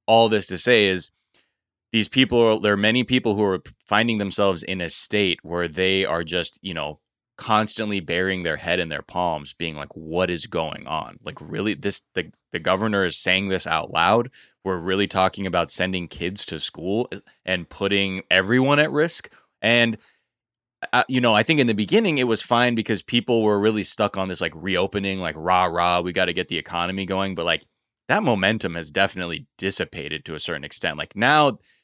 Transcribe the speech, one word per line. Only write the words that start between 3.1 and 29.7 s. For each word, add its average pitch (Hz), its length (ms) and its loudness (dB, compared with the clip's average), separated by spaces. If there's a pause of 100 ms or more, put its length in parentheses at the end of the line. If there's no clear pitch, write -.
who 104 100 0
are 95 200 0 (200)
finding 110 360 0
themselves 98 420 0
in 92 180 -8
a 85 120 -6
state 98 500 0
where 87 260 -4
they 92 380 0
are 85 180 -2
just, 85 380 -4
you 92 140 -10
know, 76 240 -8 (380)
constantly 107 600 0
burying 90 440 -2
their 80 140 -2
head 87 220 -2
in 82 100 -4
their 73 120 -8
palms, 82 520 -6
being 82 220 -8
like, 73 200 -12
"What 82 340 -2
is 85 160 -4
going 82 400 -6
on? 71 380 -8
Like, - 180 -14
really, 104 320 -4
this, 98 300 -6 (100)
the, 82 180 -4 (200)
the - 80 -6
governor 98 440 2
is 87 140 -2
saying 92 300 0
this 95 180 -2
out 80 260 -2
loud? 104 380 4 (340)
We're 95 140 -2
really 95 300 0
talking 95 400 0
about 85 240 0
sending 92 360 -4
kids 95 400 -6
to 80 120 -8
school 98 500 -4 (340)
and 90 240 -4
putting 98 600 0
everyone 123 480 4
at 151 140 2
risk?" 151 380 -2 (300)
And, 117 380 4 (960)
uh, 123 160 4
you 127 100 0
know, 120 140 4
I 107 80 6
think 151 180 2
in 127 80 4
the 113 60 2
beginning 151 460 2
it 127 80 2
was 113 160 0
fine 120 320 2
because 110 260 -2
people 120 400 0
were 104 180 4
really 107 240 2
stuck - 340 -2
on 95 100 -2
this, 90 140 -8
like, 82 140 -4
reopening, 95 640 -2
like, 82 160 -6
rah, 90 300 2
rah, 87 360 2
we 87 120 -4
gotta 87 200 0
get 90 140 -4
the 80 120 -4
economy 90 480 -4
going. 95 260 -2
But, 85 120 -6
like, 82 200 -2 (420)
that 185 160 2
momentum 104 520 0
has 80 160 -10
definitely 87 560 -2 (100)
dissipated 78 680 -6